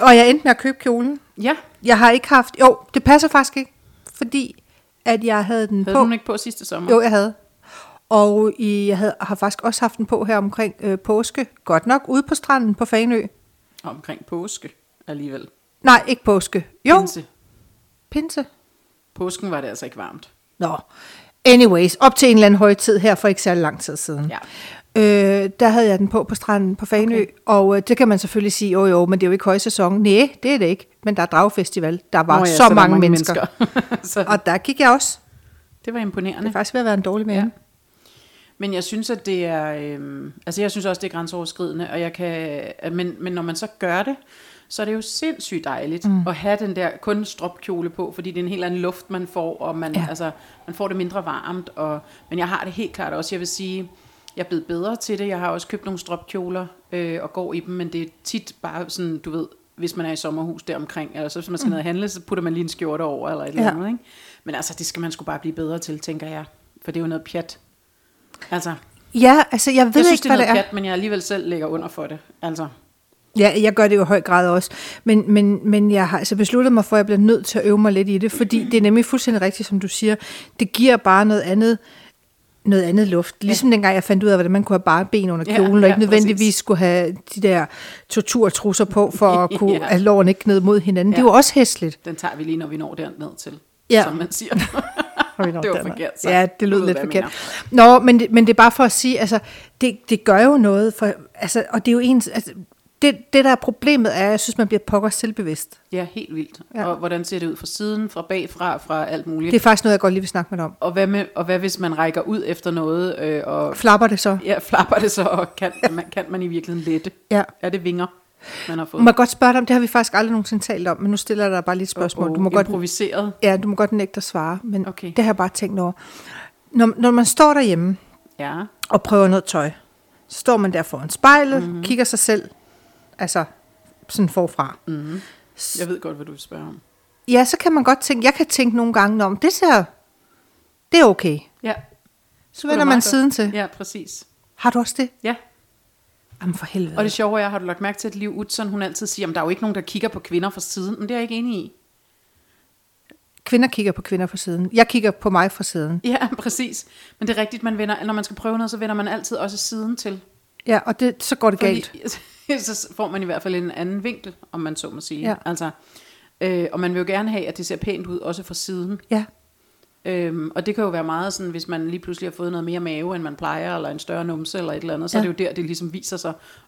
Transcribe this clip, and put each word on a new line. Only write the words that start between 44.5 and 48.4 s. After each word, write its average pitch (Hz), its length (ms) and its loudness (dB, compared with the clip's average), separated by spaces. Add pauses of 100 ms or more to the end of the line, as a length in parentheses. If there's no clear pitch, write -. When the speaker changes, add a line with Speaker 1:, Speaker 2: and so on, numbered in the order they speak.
Speaker 2:
så - 120 -10
er 208 40 -4
det 214 80 -4
jo 220 80 -6
sindssygt 220 640 -8
dejligt 151 460 -8
Speaker 1:
Mm. 185 180 0
Speaker 2:
at 175 80 -4
have 202 240 -2
den 196 160 -6
der 175 140 -4 (120)
kun 208 240 -4
stropkjole 175 640 -10
på, 170 260 -10
fordi 180 160 -12
det 175 80 -8
er 180 40 -4